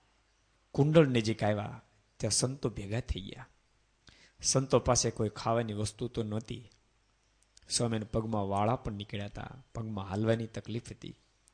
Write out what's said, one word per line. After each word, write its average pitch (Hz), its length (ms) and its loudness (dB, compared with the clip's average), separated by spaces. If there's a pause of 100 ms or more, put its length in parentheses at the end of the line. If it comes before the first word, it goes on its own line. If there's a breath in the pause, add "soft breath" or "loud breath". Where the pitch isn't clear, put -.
(720)
કુંડળ 156 360 8
નજીક 113 360 2
આવ્યા, 104 380 0 (360)
ત્યાં 110 140 -2
સંતો 131 380 0
ભેગા 101 300 -4
થઈ - 220 -4
ગયા. 101 260 -14 (920 soft breath)
સંતો 135 380 2
પાસે 120 320 4
કોઈ 110 180 -2
ખાવાની 117 440 0
વસ્તુ 104 340 -4
તો 117 160 -4
નહોતી. 110 480 -6 (960)
સ્વામીને 113 360 0
પગમાં 110 420 -2
વાળા 104 280 2
પણ 127 160 -8
નીકળ્યા 101 340 -8
હતા, 107 380 -12 (120)
પગમાં 107 340 -6
હાલવાની 110 380 2
તકલીફ 107 440 -10
હતી. 87 240 -14 (380)